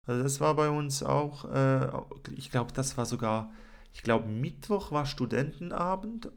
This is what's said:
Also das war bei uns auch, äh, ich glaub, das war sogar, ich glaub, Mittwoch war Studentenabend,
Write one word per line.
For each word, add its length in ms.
Also 160
das 180
war 160
bei 140
uns 320
auch, 500
äh, 360
ich 140
glaub, 240
das 240
war 80
sogar, 460
ich 100
glaub, 240
Mittwoch 640
war 140
Studentenabend, 1300